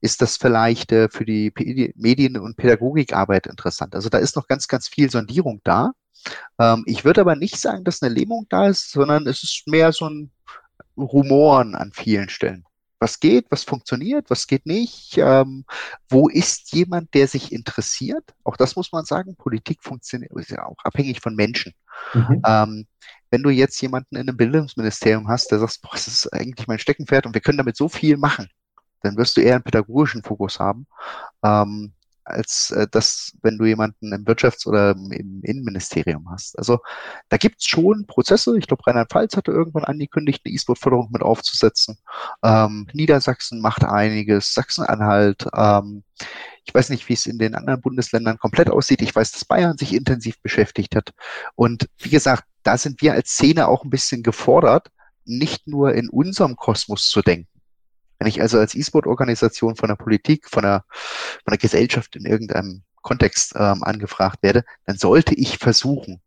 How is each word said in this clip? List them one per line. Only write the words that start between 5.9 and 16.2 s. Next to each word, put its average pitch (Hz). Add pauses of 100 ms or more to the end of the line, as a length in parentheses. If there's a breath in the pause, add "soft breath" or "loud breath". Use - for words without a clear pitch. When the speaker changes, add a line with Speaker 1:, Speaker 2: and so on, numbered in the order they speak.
Speaker 1:
Ähm, 113
ich -
würde 175
aber 175
nicht 160
sagen, 190
dass 180
eine 123
Lähmung 220
da 190
ist, -
sondern 147
es 131
ist -
mehr 160
so 160
ein 151 (680 loud breath)
Rumoren 139
an 101
vielen 101
Stellen. - (340)
Was -
geht, 220
was -
funktioniert, 151
was -
geht -
nicht? 208
Ähm, 135 (420 loud breath)
wo 139